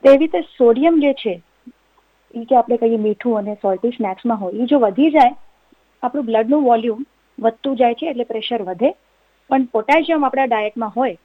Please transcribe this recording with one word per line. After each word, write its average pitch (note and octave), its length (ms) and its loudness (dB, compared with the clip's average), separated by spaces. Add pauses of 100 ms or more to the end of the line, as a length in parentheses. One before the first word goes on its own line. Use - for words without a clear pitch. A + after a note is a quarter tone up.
તો C4+ 40 8
એવી C#4 80 8
રીતે D#4+ 240 -2
સોડિયમ C#4 600 2
જે C#4+ 120 2
છે F#3 300 -6 (920)
ઈ A#3 80 -10
કે B3+ 120 2
આપણે A#3 200 2
કહીએ A#3 200 0
મીઠું G#3+ 420 -2
અને G#3 160 -6
સોલ્ટી G3+ 360 -2
સ્નેક્સમાં A3+ 480 -4
હોય, F#3+ 140 -6
ઈ A#3 140 -4
જો C#4+ 120 2
વધી A#3+ 320 2
જાય, C#4+ 240 4 (680)
આપણું B3+ 240 -4
બ્લડનું A3+ 360 0
વોલ્યુમ A#3 440 0 (340)
વધતું A3+ 360 -4
જાય A#3+ 180 2
છે D4+ 120 -10
એટલે B3 180 -6
પ્રેશર A3+ 380 -6
વધે. F#3 320 -2 (540)
પણ C4 160 0
પોટેશિયમ D4 600 0
આપણા C4+ 200 -2
ડાયટમાં G#3+ 520 -4
હોય A#3+ 180 -2 (100)